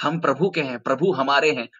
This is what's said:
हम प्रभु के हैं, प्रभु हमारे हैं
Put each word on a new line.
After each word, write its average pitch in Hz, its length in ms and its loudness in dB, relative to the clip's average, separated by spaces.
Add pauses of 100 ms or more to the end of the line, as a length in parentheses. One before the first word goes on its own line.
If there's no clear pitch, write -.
हम 160 180 -2
प्रभु 139 300 0
के 156 120 -4
हैं, 127 180 -6
प्रभु 135 340 0
हमारे 139 380 2
हैं 123 180 -4 (100)